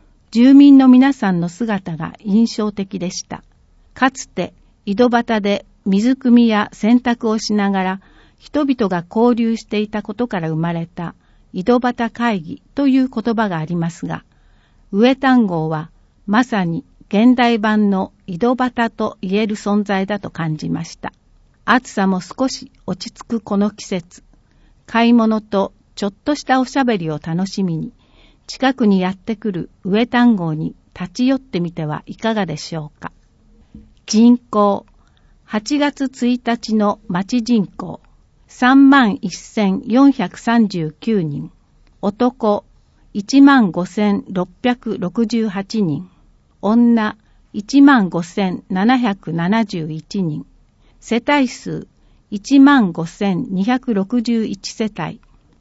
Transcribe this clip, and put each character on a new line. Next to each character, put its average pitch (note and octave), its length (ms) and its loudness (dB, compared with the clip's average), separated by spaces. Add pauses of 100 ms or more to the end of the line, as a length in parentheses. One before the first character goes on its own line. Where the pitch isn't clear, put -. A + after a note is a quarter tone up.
(300)
住 B3 240 6
民 C#4 240 10
の C4 80 6
皆 B3+ 260 6
さ G#3 180 -2
ん F3 100 0
の E3+ 80 -4
姿 G3 480 -6
が D#3+ 240 -10
印 A3 260 2
象 G#3+ 240 -4
的 G3 300 -8
で F3+ 100 -6
し - 140 -10
た。 - 180 -14 (500)
か C4 200 0
つ - 160 -18
て - 260 -8 (320)
井 G3+ 80 -2
戸 A#3+ 140 4
端 A#3 320 -2
で G3+ 260 -4 (200)
水 G3+ 260 2
汲 C4 180 -2
み A#3+ 180 6
や G#3 240 -2
洗 A#3 260 2
濯 A#3 300 -4
を A3 100 -2
し G#3 160 -6
な G3+ 160 0
が G3 120 -2
ら F#3+ 180 -6 (380)
人 - 280 -4
々 B3 220 0
が F3+ 200 -4
交 A#3+ 260 2
流 A3+ 220 -2
し - 80 -12
て G#3 160 -4
い G#3+ 80 -4
た G#3 140 -6
こ G#3 120 -10
と B3 140 -4
か G#3 100 -6
ら D#3+ 100 -4
生 D#3+ 120 -4
ま E3+ 120 -2
れ E3 140 -6
た E3+ 280 -12 (380)
井 - 120 -8
戸 B3 160 2
端 A#3+ 300 -4
会 A#3 300 -4
議 D#3+ 220 -14 (120)
と C#4+ 120 0
い C4 120 4
う C4 100 0
言 A3+ 260 -4
葉 G#3+ 140 -2
が E3+ 100 -4
あ D#3 60 -6
り E3 100 -6
ま E3+ 160 -2
す - 160 -12
が、 E3 180 -10 (680)
上 A#3+ 240 2
丹 B3+ 300 2
号 E3 220 -4
は D#3+ 220 -8 (360)
ま G#3 160 2
さ G#3 220 -2
に E3 200 -4 (240)
現 A#3 280 4
代 A#3+ 220 2
版 G#3+ 320 0
の F#3+ 220 -2 (140)
井 F3 120 -10
戸 A#3+ 180 0
端 B3 340 -2
と - 300 -8
言 F#3 140 -4
え G#3+ 120 0
る G#3 100 -4
存 G#3 280 -2
在 F#3+ 220 -4
だ G#3 120 -4
と F#3 120 -12
感 D#3+ 260 -6
じ E3 140 -8
ま E3 140 -6
し - 120 -18
た。 - 160 -14 (520)
暑 A#3+ 260 -2
さ G3 160 -2
も F#3 140 -2
少 - 280 -6
し - 240 -14 (140)
落 F3+ 120 -8
ち - 160 -18
着 - 120 -20
く A#3 140 -6
こ G#3+ 160 -6
の G3+ 140 0
季 G#3 140 -14
節、 - 400 -12 (600)
買 A#3 240 2
い - 20 4
物 A3 280 2
と G3 320 -4 (220)
ち - 100 -8
ょ - 40 -2
っ G3+ 60 -8 (100)
と D4 100 -2
し - 100 -8
た C4 160 0
お C4 40 0
し B3 120 -8
ゃ C#4 80 2
べ A#3 140 0
り D#3+ 120 -6
を D3+ 120 -6
楽 E3+ 240 -4
し G3 160 -6
み F3 140 -4
に、 - 160 -10 (540)
近 C4 280 -2
く B3 120 0
に G3 140 2
や F3+ 100 -2
っ F#3+ 60 -10
て A3 200 -10
く G#3+ 160 -6
る E3 180 -8 (140)
上 G#3 220 0
丹 A#3+ 280 4
号 E3+ 200 -4
に D#3+ 200 -8 (240)
立 F3+ 140 -12
ち B3 140 -2
寄 C4+ 100 2
っ C4 40 -6
て F#3 200 -6
み E3+ 120 -6
て E3 120 -8
は D3+ 220 -8
い - 100 -16
か A3+ 180 -4
が G3+ 120 -2
で D#3 100 -8
し - 200 -12
ょ D3+ 180 -10
う - 60 -20
か。 F3 120 -14 (960)
人 A#3 320 4
口、 G#3 480 -2 (580)
八 A3 340 -4
月 C#4+ 300 -2 (180)
一 B3 180 0
日 A#3 300 -4
の G#3 340 0
町 F#3+ 340 -4
人 A3 240 0
口、 - 340 -14 (480)
三 C4+ 400 6
万 C4 320 4
一 F3+ 160 -8
千 F#3+ 500 -2
四 C4+ 260 4
百 F3+ 260 -8
三 A#3 300 0
十 D#3 320 -6
九 G#3+ 220 -2
人。 D#3 280 -8 (500)
男、 G#3+ 640 -2 (480)
一 G#3 280 0
万 C4+ 300 6
五 F3 160 -4
千 G#3 420 -2
六 F3+ 200 -4 (140)
百 B3 360 -4
六 F3+ 280 -2
十 A3 220 -2
八 G3 340 -6
人。 F3+ 260 -4 (520)
女、 A3 560 2 (360)
一 G#3+ 300 2
万 C4 260 6
五 E3+ 140 -4
千 F#3 460 -6
七 G#3 280 0
百 G3+ 360 -4
七 F#3 320 0
十 D#3+ 280 -8
一 D#3 300 -8
人。 D#3 240 -6 (520)
世 A#3 280 -4
帯 C#4+ 200 2
数、 - 420 -10 (420)
一 G#3+ 280 2
万 C4+ 340 6
五 E3 120 -6
千 F#3 460 -4
二 F#3+ 140 -4
百 B3 280 -2
六 G3+ 300 -2
十 A3+ 240 -2
一 - 260 -10
世 A3 140 -6
帯。 F#3 340 -10 (400)